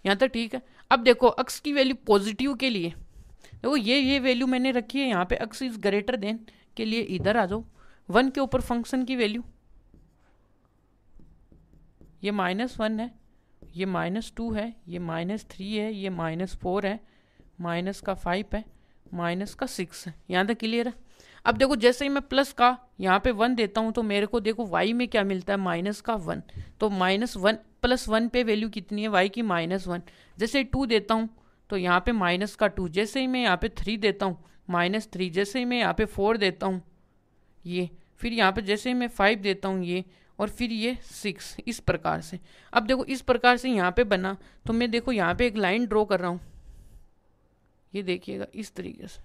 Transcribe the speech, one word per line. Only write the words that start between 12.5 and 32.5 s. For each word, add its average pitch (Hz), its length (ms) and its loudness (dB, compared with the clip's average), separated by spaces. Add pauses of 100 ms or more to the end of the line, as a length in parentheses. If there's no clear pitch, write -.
वन 214 200 0
है, 240 100 -6 (520)
ये 180 240 -6
माइनस 185 500 -2
टू 226 160 -4
है, 220 220 -4 (140)
ये 175 120 -8
माइनस 175 460 -4
थ्री 202 280 -10
है, 214 200 -2
ये 190 180 -6
माइनस 170 440 -4
फ़ोर 196 300 -2
है, 214 120 -2 (600)
माइनस 175 400 -4
का 190 160 -4
फ़ाइव 185 380 -2
है, 214 100 -4 (420)
माइनस 175 480 -4
का 269 140 -4
सिक्स - 380 -8
है। 165 80 -12 (160)
यहाँ 185 160 2
तक 220 120 -2
क्लियर 233 300 -2
है। 233 60 -8 (520)
अब 233 100 4
देखो 269 200 4
जैसे 240 280 4
ही 277 40 0
मैं 277 160 0
प्लस 269 280 2
का 247 240 4 (240)
यहाँ 190 200 4
पे 262 120 2
वन 233 220 2
देता 220 260 0
हूँ 220 120 0
तो 240 120 0
मेरे 202 220 0
को 233 140 0
देखो 220 260 -2
वाई 180 260 2
में 240 160 0
क्या 208 160 2
मिलता 196 280 -2
है, 202 60 0
माइनस 185 420 -2
का 226 160 -4
वन। 160 260 -6 (380)
तो 214 100 2
माइनस 196 460 0
वन 202 220 2 (240)
प्लस 247 260 2
वन 220 200 2
पे 247 160 0
वैल्यू 220 260 0
कितनी 208 320 -6
है 220 60 -2
वाई 196 200 4
की, 233 140 -4
माइनस 185 440 -2
वन। 175 160 -6 (360)
जैसे 226 200 0
ही 262 80 2
टू 269 200 -2
देता 220 280 2
हूँ 226 140 0 (420)
तो 208 60 -2
यहाँ 180 240 4
पे 240 120 0
माइनस 190 440 2